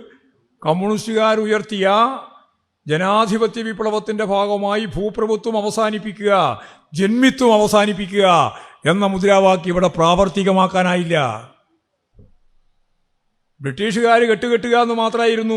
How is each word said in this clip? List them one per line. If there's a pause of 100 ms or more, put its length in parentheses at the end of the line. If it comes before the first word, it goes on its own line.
(640)
കമ്മ്യൂണിസ്റ്റുകാർ
ഉയർത്തിയ (1000)
ജനാധിപത്യ
വിപ്ലവത്തിൻ്റെ
ഭാഗമായി
ഭൂപ്രഭുത്വം
അവസാനിപ്പിക്കുക, (600)
ജന്മിത്വം
അവസാനിപ്പിക്കുക (580)
എന്ന
മുദ്രാവാക്യം
ഇവിടെ
പ്രാവർത്തികമാക്കാനായില്ല. (2500)
ബ്രിട്ടീഷുകാർ
കെട്ടുകെട്ടുക
എന്ന്
മാത്രമായിരുന്നു